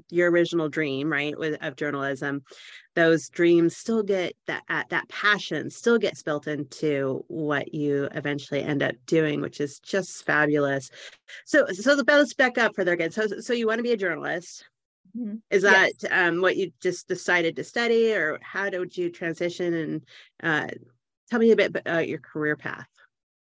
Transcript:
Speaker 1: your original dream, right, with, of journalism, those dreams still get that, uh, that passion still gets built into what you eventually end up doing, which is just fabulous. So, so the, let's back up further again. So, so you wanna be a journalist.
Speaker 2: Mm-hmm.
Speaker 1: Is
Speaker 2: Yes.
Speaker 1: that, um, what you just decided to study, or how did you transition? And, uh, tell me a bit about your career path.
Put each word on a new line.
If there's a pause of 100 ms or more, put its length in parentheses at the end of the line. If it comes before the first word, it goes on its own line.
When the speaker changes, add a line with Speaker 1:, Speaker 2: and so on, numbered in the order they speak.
Speaker 1:
your
original
dream,
right,
with,
of
journalism, (520)
those
dreams
still
get (100)
that,
uh,
that
passion
still
gets
built
into
what
you
eventually
end
up (100)
doing,
which
is
just
fabulous. (540)
So,
so
the,
let's
back
up
further
again.
So,
so
you
wanna
be
a
journalist. (500)
Speaker 2:
Mm-hmm. (100)
Speaker 1:
Is
Speaker 2:
Yes. (120)
Speaker 1:
that,
um,
what
you (100)
just
decided
to
study,
or
how
did
you
transition?
And, (380)
uh, (600)
tell
me
a
bit
about
your
career
path. (680)